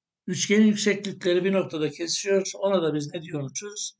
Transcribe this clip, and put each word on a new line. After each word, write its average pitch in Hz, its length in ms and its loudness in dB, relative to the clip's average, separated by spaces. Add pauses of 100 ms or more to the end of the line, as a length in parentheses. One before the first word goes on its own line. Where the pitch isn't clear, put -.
(260)
Üçgenin 208 400 4
yükseklikleri 196 800 2
bir 196 80 2
noktada 156 380 0
kesişiyor. 190 640 0
Ona 196 280 0
da 151 120 0
biz 147 200 -4
ne 170 80 -8
diyormuşuz? 170 760 -8